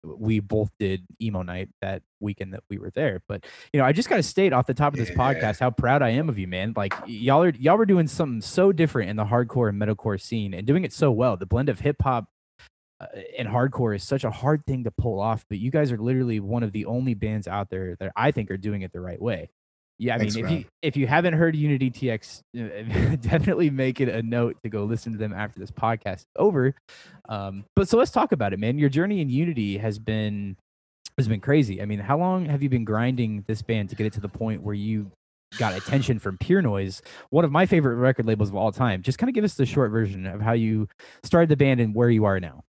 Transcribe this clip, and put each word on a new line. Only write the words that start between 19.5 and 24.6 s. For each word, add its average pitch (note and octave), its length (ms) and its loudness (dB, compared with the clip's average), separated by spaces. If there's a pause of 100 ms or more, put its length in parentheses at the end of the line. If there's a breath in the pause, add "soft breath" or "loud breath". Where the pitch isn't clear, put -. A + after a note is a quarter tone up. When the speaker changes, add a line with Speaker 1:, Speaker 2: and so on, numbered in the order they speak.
Speaker 1:
Yeah, A#2 160 -2
I G#2+ 40 -2
Speaker 2:
Thanks, G#2 180 0
Speaker 1:
mean, A2 80 -4
if - 60 -2
Speaker 2:
man. D#3+ 100 0
Speaker 1:
you, - 40 -12 (180)
if D3 140 -2
you C#3 100 2
haven't E3 280 4
heard D#3+ 220 4
Unity C#3+ 340 2
T B2 200 -4
X, - 320 -8 (140)
uh, A#2+ 40 -6
<laughs> A2+ 600 -2
definitely E3 500 2
make C3 300 0
it B2+ 80 2
a A2+ 140 -2
note A#2 400 0